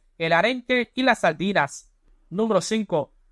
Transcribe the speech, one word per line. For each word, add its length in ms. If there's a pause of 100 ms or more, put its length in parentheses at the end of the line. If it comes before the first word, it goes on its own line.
(180)
el 140
arenque 640
y 80
las 160
sardinas. 720 (380)
Número 320
cinco. 500 (200)